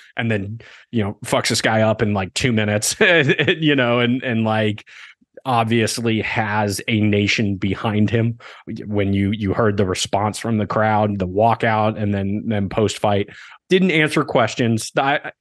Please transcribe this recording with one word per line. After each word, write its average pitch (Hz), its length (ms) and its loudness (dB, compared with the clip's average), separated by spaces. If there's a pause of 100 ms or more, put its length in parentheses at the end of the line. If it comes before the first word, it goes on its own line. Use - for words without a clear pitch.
(160)
and 117 140 -2
then, 104 300 -4 (320)
you 110 120 0
know, 101 220 -6
fucks - 220 0
this 113 120 0
guy 113 220 2
up 107 200 2
in, 104 120 0
like, 95 200 -4
two 127 180 0
minutes, 104 460 0
<laughs> - 20 -20
you 160 760 2
know, 123 240 2
and, 123 240 0
and, 113 200 -2
like, 110 440 -2 (560)
obviously 117 760 0
has 104 680 -2
a 113 120 0
nation 104 560 2
behind 104 540 0
him 117 280 0 (480)
when 101 260 -2
you, 98 200 0
you 107 200 -4
heard 107 240 0
the 98 100 2
response 98 520 -2
from 113 200 -4
the 104 80 -2
crowd, 107 520 0
the 92 100 -2
walkout, 110 720 0
and 101 140 -2
then, 98 320 -2
then 104 220 -2
post-fight. 101 600 0 (400)
Didn't 185 220 4
answer 156 340 2
questions. 113 720 0
I, 143 440 -2